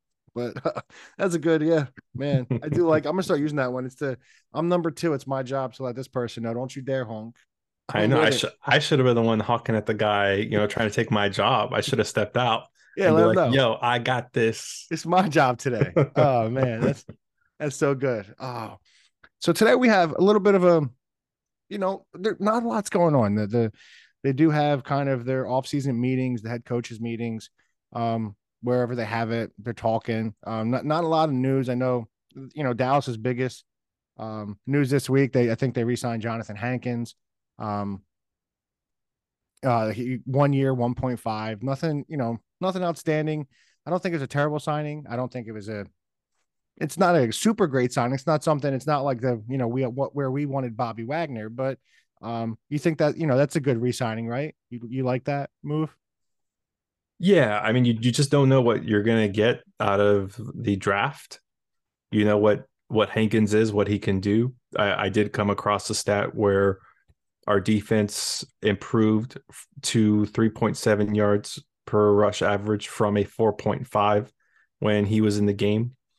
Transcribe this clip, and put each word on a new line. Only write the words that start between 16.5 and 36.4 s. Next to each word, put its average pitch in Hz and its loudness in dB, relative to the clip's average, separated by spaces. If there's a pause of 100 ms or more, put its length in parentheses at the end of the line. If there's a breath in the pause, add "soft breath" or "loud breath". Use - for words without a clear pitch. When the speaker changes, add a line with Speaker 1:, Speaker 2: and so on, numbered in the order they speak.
Speaker 1:
That's, - -2 (540)
that's 147 -4
so 143 0
good. 117 -4
Oh. 120 -10 (640 soft breath)
So - 0
today 214 4
we 254 4
have 185 4
a - -2
little 202 6
bit 196 4
of 185 4
a, 165 6 (800)
you 202 -8
know, 190 -4
there, 190 -4
not 220 0
a 233 -4
lot's 220 -4
going 170 4
on. 107 4
The, 107 0
the, 110 0 (500 soft breath)
they 139 0
do 151 4
have 147 2
kind 139 -2
of 120 -2
their 131 -2
off-season 131 -2
meetings, 127 -2
the 113 -8
head 120 -8
coaches 117 -6
meetings, 117 -8 (420)
um, 113 -4 (260)
wherever 123 0
they 120 -4
have 113 -4
it, 113 -4
they're 110 -8
talking. 110 -2 (100)
Um, 113 -4
not, 127 -2
not 156 0
a 165 -2
lot 160 2
of 139 -2
news. 131 0
I 127 -2
know, 123 -2 (460)
you 151 -6
know, 123 -2
Dallas's 127 0
biggest, 123 -4 (540)
um, 107 -10
news 135 0
this 139 0
week, 135 2
they, 120 2
I 117 -2
think 127 -2
they 117 -2
re-signed 117 -4
Jonathan 110 -8